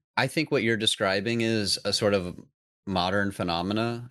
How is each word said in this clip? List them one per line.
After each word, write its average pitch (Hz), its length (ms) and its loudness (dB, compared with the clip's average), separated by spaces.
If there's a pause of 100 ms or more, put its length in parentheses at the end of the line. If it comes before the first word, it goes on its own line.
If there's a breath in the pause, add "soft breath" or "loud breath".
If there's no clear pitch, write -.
(160)
I 127 100 4
think 151 240 -2
what 131 120 2
you're 113 140 2
describing 104 640 0
is 110 440 0
a 101 80 -2
sort 101 220 2
of 90 240 -2 (480)
modern 98 460 0
phenomena. 107 800 -2